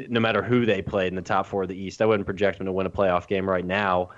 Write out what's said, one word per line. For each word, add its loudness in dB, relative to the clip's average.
no 0
matter 2
who 2
they 2
played -2
in -4
the -4
top 0
four -4
of -4
the -8
East. -6
I 4
wouldn't 2
project 0
them -6
to -2
win 0
a -2
playoff 0
game -2
right 0
now. 0